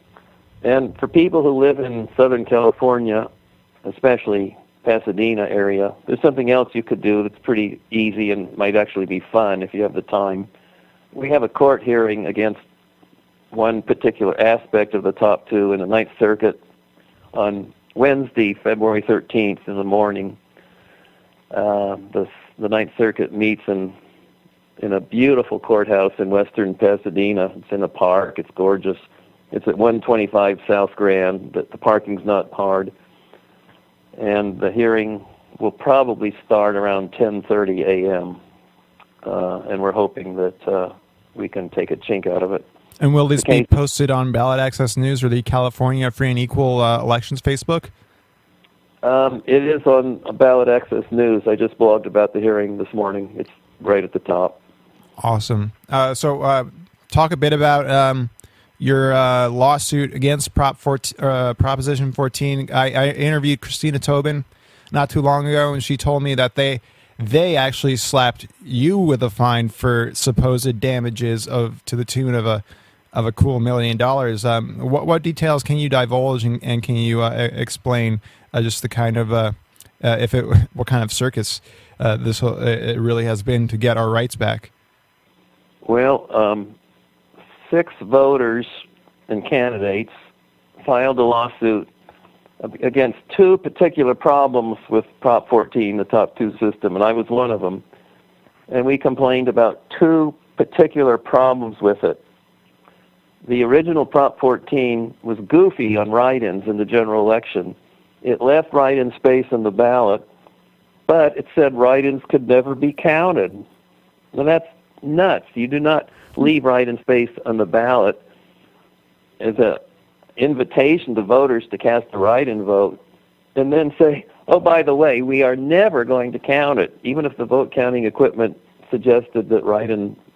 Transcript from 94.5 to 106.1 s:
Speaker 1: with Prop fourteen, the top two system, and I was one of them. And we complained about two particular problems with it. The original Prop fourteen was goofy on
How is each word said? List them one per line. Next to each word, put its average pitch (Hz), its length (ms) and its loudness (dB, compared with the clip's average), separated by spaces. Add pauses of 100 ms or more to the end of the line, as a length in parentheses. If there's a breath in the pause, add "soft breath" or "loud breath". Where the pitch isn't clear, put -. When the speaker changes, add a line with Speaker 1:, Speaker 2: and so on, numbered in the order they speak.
Speaker 1:
with 110 160 2 (160)
Prop 117 280 2
fourteen, 107 500 0
the 98 60 -2
top 104 320 0
two 107 220 -4
system, 104 360 -2
and 98 100 0
I 110 80 2
was 113 160 -4
one 123 220 -2
of 107 100 -4
them. 92 240 -6 (840 soft breath)
And 127 180 -2
we 135 120 2
complained 127 500 0
about 110 340 2 (160)
two 160 360 2 (220)
particular 147 640 2
problems 127 640 0
with 101 220 2
it. 82 200 -2 (1200 soft breath)
The 123 160 0
original 151 440 2
Prop 139 340 2
fourteen 123 800 0
was 113 240 -6
goofy 151 500 2
on 107 140 0